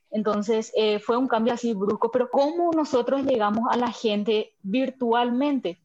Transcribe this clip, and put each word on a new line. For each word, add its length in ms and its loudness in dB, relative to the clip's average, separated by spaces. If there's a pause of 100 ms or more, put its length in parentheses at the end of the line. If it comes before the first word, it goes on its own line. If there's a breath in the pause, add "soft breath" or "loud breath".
(120)
Entonces, 600 -2
eh, 240 2
fue 180 0
un 120 0
cambio 240 2
así 200 -2
brusco, 380 -2
pero 200 0
¿cómo 420 2
nosotros 520 0
llegamos 460 0
a 60 0
la 160 0
gente 720 -2
virtualmente? 1200 0